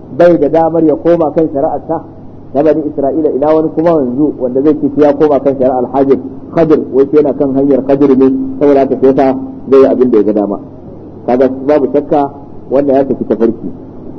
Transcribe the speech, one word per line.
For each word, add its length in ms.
bai 280
da 100
damar 360
ya 100
koma 380
kan 160
shari'arsa 480
ta 120
bani 200
Isra'ila, 480
ina 180
wani 220
kuma 200
yanzu 440
wanda 280
zai 160
ce 140
ya 200
koma 280
kan 160
shari'ar 320
Hajir, 320
Khadir, 360
wai 180
sai 120
yana 180
kan 180
hanyar 300
Khadir 300
ne, 160
saboda 260
haka 160
sai 120
yasa 180
zai 180
yi 60
abin 240
da 80
ya 60
ga 80
dama. 260
Kaga 260
babu 400
shakka 320
wanda 260
ya 100
saki 220
tafarki. 440